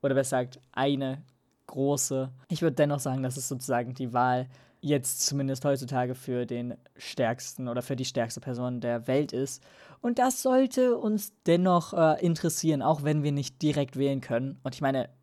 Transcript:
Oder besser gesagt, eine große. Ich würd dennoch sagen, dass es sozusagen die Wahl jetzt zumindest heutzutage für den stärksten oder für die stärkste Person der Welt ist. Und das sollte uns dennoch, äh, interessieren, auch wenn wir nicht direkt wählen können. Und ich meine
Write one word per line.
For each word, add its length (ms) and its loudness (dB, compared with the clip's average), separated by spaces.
Oder 140 2
besser 300 0
gesagt, 140 -18
eine 500 -2
große. 640 0
Ich 120 -2
würd 160 2
dennoch 220 4
sagen, 240 -2
dass 140 -4
es 100 -8
sozusagen 460 -2
die 200 -6
Wahl 340 2
jetzt 400 0
zumindest 400 -2
heutzutage 480 0
für 320 -4
den 300 -6
stärksten 720 -4
oder 140 -4
für 140 -4
die 100 -4
stärkste 340 -4
Person 420 -6
der 260 -2
Welt 260 0
ist. 300 -4
Und 180 -2
das 240 2
sollte 540 4
uns 360 -2
dennoch, 460 4
äh, 300 4
interessieren, 600 0
auch 180 2
wenn 220 2
wir 80 0
nicht 320 -4
direkt 340 0
wählen 240 0
können. 400 -4
Und 140 -6
ich 60 -8
meine 280 0